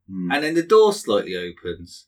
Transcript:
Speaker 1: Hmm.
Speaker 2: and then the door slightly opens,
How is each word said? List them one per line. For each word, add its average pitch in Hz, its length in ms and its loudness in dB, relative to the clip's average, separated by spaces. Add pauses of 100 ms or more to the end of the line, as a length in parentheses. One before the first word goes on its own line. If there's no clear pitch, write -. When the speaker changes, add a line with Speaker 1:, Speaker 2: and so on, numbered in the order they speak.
Speaker 1:
Hmm. 92 240 -6
Speaker 2:
and 143 120 -2
then 156 120 -4
the 165 80 0
door 214 300 6
slightly 101 420 -4
opens, 87 720 -12